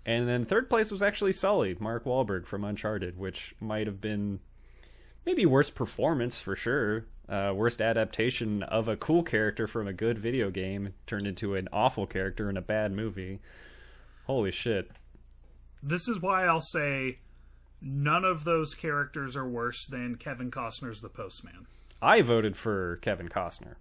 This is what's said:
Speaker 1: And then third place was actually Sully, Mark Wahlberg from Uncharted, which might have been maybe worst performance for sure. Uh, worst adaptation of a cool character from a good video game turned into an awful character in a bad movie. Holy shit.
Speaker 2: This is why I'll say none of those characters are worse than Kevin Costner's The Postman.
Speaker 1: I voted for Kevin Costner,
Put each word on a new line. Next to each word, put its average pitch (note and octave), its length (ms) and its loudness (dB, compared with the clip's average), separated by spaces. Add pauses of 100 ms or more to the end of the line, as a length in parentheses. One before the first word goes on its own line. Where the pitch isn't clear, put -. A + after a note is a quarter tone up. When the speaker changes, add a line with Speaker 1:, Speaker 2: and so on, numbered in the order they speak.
Speaker 1:
And A#2+ 220 2
then A#2+ 160 2
third A#3 260 0
place G#3+ 220 2
was G3 100 -2
actually G3 300 2
Sully, D3 480 2
Mark A2+ 240 -4
Wahlberg A2+ 420 0
from G2+ 180 -6
Uncharted, G2+ 540 -4
which - 420 -8
might G#2+ 260 -2
have G2 140 -6
been G#2 380 -2 (880)
maybe E4 200 4
worst C#3 280 6
performance B2 680 0
for G2 160 -4
sure. A2+ 500 0 (200)
Uh, G2+ 300 0
worst A2+ 240 2
adaptation A2 840 2
of A2 240 0
a G#2+ 100 0
cool E3 240 4
character G#2+ 440 0
from G#2+ 220 -4
a G2 60 -4
good A2+ 240 0
video A2+ 320 0
game F#2+ 420 -4 (140)
turned G2+ 200 -4
into G2 280 -2
an F#2 180 -2
awful G#2+ 340 2
character F#2+ 440 -2
in G2 80 -2
a - 40 -2
bad G#2+ 300 0
movie. F#2+ 480 -6 (840)
Holy A#2 240 2
shit. G2+ 400 -2 (920)
Speaker 2:
This E3 240 -2
is G#3+ 140 -2
why F#3 240 2
I'll E3 160 6
say C#3 600 -2 (600)
none D3 460 2
of E3 180 2
those D#3+ 300 2
characters C#3+ 600 -4
are C3 140 -4
worse A#2+ 380 -4
than B2 300 -6
Kevin B2+ 340 -8
Costner's A2+ 500 -6
The A2 80 -12
Postman. - 580 -14 (360)
Speaker 1:
I G3 180 10
voted A2+ 380 4
for F#2 380 0
Kevin F2+ 340 -2
Costner, F#2+ 500 -6